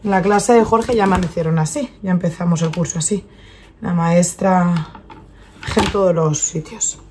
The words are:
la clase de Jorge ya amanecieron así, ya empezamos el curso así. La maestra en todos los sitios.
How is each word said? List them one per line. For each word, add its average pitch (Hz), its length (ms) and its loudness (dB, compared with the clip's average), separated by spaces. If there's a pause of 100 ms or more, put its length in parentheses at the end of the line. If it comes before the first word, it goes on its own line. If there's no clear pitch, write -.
la 196 200 2
clase 208 320 2
de 226 100 6
Jorge 226 320 0
ya 202 80 2
amanecieron 170 540 0
así, 240 300 -2 (140)
ya 190 80 -4
empezamos 175 520 0
el 160 100 -2
curso 170 260 -4
así. 190 260 -4 (560)
La 190 140 -4
maestra 175 920 2 (880)
en 202 160 0
todos 190 220 2
los 156 240 0
sitios. - 600 -6 (120)